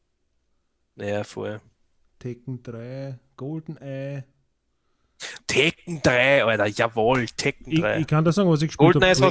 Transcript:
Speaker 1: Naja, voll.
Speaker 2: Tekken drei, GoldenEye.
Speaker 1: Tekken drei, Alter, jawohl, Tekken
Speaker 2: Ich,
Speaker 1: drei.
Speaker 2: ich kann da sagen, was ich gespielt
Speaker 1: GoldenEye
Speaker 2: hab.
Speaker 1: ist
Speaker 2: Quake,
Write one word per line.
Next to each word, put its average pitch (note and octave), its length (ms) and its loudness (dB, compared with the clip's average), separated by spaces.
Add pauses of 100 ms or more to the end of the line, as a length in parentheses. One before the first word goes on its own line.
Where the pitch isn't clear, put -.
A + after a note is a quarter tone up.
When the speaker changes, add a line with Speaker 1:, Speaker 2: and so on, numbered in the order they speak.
(960)
Speaker 1:
Naja, G#2 300 -4
voll. G#2 340 -10 (600)
Speaker 2:
Tekken B2 440 -12
drei, B2 560 -14 (160)
GoldenEye. C#3 880 -12 (1200)
Speaker 1:
Tekken D#3+ 560 -2
drei, C3 440 4
Alter, G#2+ 220 2
jawohl, A#2 580 0
Tekken - 480 -6
Speaker 2:
Ich, D#3+ 80 2
Speaker 1:
drei. G#2+ 180 -2
Speaker 2:
ich D3+ 80 -2
kann D#3 160 2
da E3+ 80 2
sagen, F#3+ 180 2
was D3+ 120 2
ich D#3 80 -2
gespielt E3 240 6
Speaker 1:
GoldenEye F#3 160 4
Speaker 2:
hab. - 20 6
Speaker 1:
ist F3 80 4
Speaker 2:
Quake, F#3 120 6